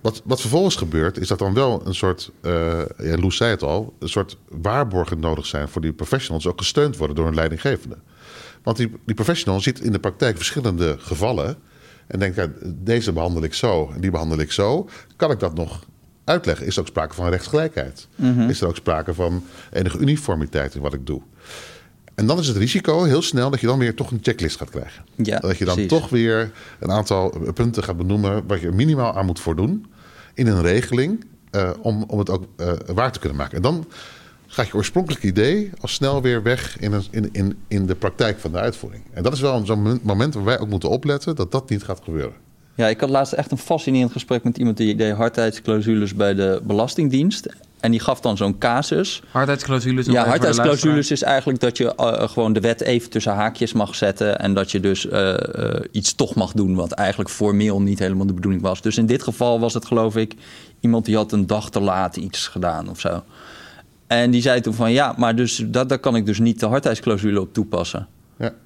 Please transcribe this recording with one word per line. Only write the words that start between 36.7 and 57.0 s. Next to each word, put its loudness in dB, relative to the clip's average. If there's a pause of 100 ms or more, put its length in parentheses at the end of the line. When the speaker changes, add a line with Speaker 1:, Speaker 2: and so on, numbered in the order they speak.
Speaker 1:
in 0
een, 0
in, -2
in, 0 (120)
in 0
de 0
praktijk -2
van -6
de -4
uitvoering. -6 (100)
En -6
dat 2
is -4
wel 0
zo'n 0
mo-, 2
moment 0
waar -4
wij 2
ook -4
moeten 0
opletten 0
dat -4
dat -2
niet 0
gaat -8
gebeuren. -6 (280)
Speaker 2:
Ja, 2
ik 0
had 2
laatst 2
echt -2
een -2
fascinerend 2
gesprek -2
met 0
iemand 2
die 2
deed 2
hardheidsclausules 2
bij 4
de 2
Belastingdienst. 2 (320)
En 2
die 4
gaf 0
dan 0
zo'n 0
casus. 0
Speaker 3:
Hardheidsclausules, 0
nog 4
Speaker 2:
Ja, 6
Speaker 3:
even 4
voor 4
de 4
Speaker 2:
hardheidsclausules 4 (140)
Speaker 3:
luisteraar. 0 (100)
Speaker 2:
is 4
eigenlijk 2
dat 2
je, 0
eh, 0
gewoon 2
de 4
wet 2
even 0
tussen 0
haakjes 0
mag 0
zetten 0
en 2
dat 0
je 0
dus, 0
eh, 2 (300)
eh, 0 (100)
iets -2
toch 0
mag 0
doen 2
wat -2
eigenlijk -2